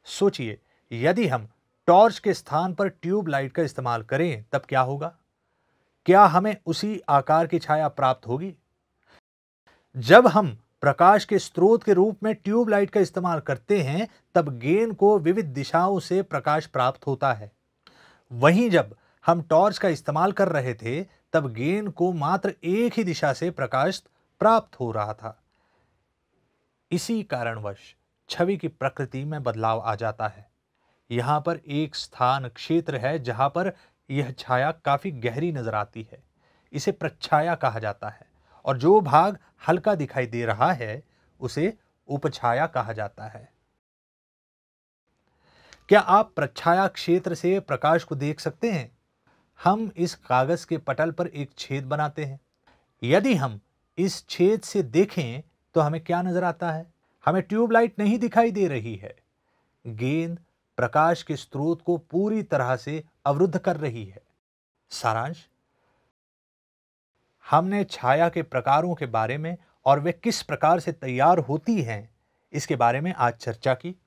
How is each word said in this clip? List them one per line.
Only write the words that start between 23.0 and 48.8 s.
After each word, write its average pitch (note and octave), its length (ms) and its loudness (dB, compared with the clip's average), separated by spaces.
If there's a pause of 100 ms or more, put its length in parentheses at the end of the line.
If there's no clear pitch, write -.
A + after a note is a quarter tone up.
दिशा D#3 300 -2
से C#3 180 -4
प्रकाश C3+ 520 -2 (360)
प्राप्त A3 400 2
हो A#2 120 -4
रहा G#2+ 220 -4
था। - 240 -14 (1500)
इसी G#3+ 320 -4
कारणवश A2+ 720 -8 (340)
छवि F3+ 280 0
की D#3+ 100 -8
प्रकृति C3+ 580 -6
में D3+ 180 -8
बदलाव A2 360 -2
आ G#2+ 160 -4
जाता A2 320 -6
है। - 220 -14 (640)
यहाँ C3 300 0
पर E3 160 -2
एक D3 380 -6
स्थान C3 520 -2
क्षेत्र D#3+ 500 -4
है, C#3 220 -4
जहाँ B2 300 -2
पर F3+ 240 -4 (360)
यह C3+ 220 -4
छाया B2+ 400 -2
काफी D3 400 -2
गहरी B2+ 400 -4
नजर A2+ 240 -6
आती G#2+ 360 -6
है, - 120 -20 (500)
इसे E3+ 180 -4
प्रच्छाया D#3+ 640 -2
कहा A2+ 240 -4
जाता G#2 300 -8
है, - 160 -20 (400)
और C3+ 120 -2
जो F#3 240 6
भाग E3 360 4 (300)
हल्का F3+ 280 0
दिखाई C3+ 300 -4
दे A#2 200 -6
रहा A2+ 260 0
है, A#2+ 320 -8 (360)
उसे D#3+ 380 -4 (300)
उपछाया C#3 600 -2
कहा A#2 260 -6
जाता G#2+ 300 -10
है। G#2+ 280 -20 (2500)
क्या G#3 100 8
आप G3+ 360 4
प्रच्छाया E3+ 520 0
क्षेत्र F3 480 -2
से F#3 240 -2
प्रकाश D3+ 440 0
को D#3 120 -8
देख C#3+ 240 -6
सकते A3+ 320 -6
हैं? B2+ 260 -8 (680)